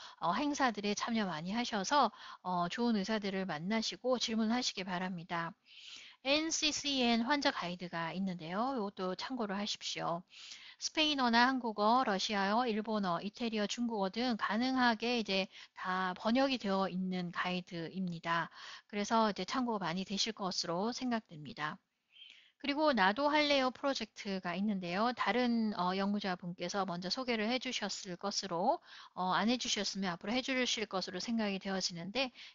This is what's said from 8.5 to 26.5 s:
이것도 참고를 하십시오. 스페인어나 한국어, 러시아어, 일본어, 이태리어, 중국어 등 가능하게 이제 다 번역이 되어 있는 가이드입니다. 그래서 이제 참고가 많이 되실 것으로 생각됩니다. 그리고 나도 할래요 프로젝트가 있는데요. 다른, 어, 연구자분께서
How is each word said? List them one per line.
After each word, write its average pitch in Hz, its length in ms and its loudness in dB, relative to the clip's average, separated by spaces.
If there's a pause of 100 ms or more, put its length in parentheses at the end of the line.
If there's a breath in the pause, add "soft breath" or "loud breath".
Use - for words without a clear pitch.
이것도 196 380 -4
참고를 208 420 -4
하십시오. 170 680 -4 (560 loud breath)
스페인어나 262 720 4
한국어, 233 560 4
러시아어, 208 640 2
일본어, 208 560 0
이태리어, 214 440 -2
중국어 220 440 -2
등 233 280 0
가능하게 240 840 2
이제 190 260 0 (280 loud breath)
다 185 440 0
번역이 254 400 2
되어 196 320 2
있는 180 420 -2
가이드입니다. 170 1160 -4 (360 loud breath)
그래서 214 440 2
이제 190 160 -4
참고가 240 320 0
많이 185 260 -2
되실 208 300 -2
것으로 185 580 -2
생각됩니다. 165 840 -6 (800 loud breath)
그리고 285 340 2
나도 220 380 4
할래요 285 400 4
프로젝트가 196 880 -4
있는데요. 196 600 0
다른, 226 640 2
어, 180 180 2
연구자분께서 196 880 -2